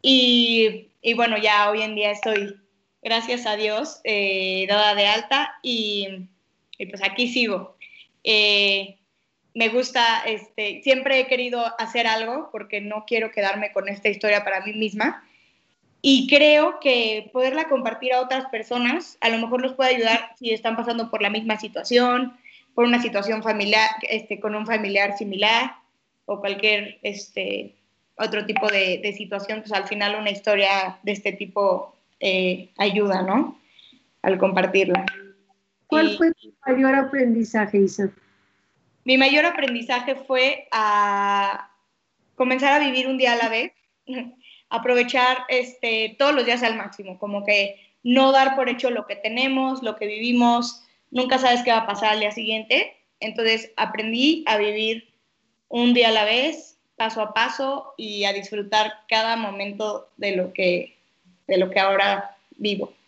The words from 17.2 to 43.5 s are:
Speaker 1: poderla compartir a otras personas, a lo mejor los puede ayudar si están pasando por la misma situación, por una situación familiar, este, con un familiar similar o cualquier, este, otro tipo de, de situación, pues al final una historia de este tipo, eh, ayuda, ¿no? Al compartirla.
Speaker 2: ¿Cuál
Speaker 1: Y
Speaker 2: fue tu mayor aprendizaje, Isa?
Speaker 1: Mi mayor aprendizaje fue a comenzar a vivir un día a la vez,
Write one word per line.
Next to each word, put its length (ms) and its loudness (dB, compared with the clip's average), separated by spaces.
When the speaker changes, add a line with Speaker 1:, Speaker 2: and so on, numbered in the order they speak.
Speaker 1:
poderla 340 0
compartir 460 -2
a 80 2
otras 300 -4
personas, 720 -4
a 80 2
lo 80 -2
mejor 240 -2
los 100 -4
puede 240 2
ayudar 420 0
si 140 -4
están 240 -4
pasando 340 -4
por 120 -4
la 80 0
misma 280 -4
situación, 800 0
por 60 4
una 180 2
situación 400 -4
familiar, 480 2
este, 360 -6
con 160 -6
un 100 -6
familiar 540 0
similar 600 -2
o 120 -6
cualquier, 640 -2
este, 720 -8
otro 320 -4
tipo 220 0
de, 300 0
de 160 -6
situación, 480 -8
pues 100 -10
al 160 -2
final 260 -2
una 160 -4
historia 720 0
de 80 -6
este 220 -4
tipo, 640 -2
eh, 480 0
ayuda, 440 2
¿no? 360 0
Al 160 2
compartirla. 640 2
Speaker 2:
¿Cuál 240 4
Speaker 1:
Y 60 -4
Speaker 2:
fue 160 4
tu 200 -18
mayor 260 4
aprendizaje, 840 0
Isa? 320 2
Speaker 1:
Mi 160 4
mayor 260 6
aprendizaje 680 -2
fue 560 -2
a 1000 0
comenzar 440 2
a 40 0
vivir 240 -2
un 100 -2
día 140 4
a 40 2
la 120 0
vez, 240 -4